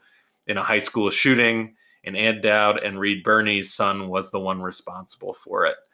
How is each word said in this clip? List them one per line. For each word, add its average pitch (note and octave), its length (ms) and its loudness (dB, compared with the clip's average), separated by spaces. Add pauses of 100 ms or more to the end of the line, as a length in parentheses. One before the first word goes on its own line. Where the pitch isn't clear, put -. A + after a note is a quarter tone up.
(480)
in G#2 100 -4
a F#2+ 60 -2
high G#2+ 160 0
school G2+ 320 -2
shooting, A#2 640 2 (280)
and G2 140 -8
Ann G#2+ 240 0
Dowd G#2 380 4
and G2 200 -6
Reed G2 240 -2
Birney's G#2+ 480 2
son G2 360 0
was F#2 240 -4
the G2+ 80 -4
one F#2+ 220 -4
responsible F#2 720 -10
for F#2 320 -2
it. D#2+ 100 0 (180)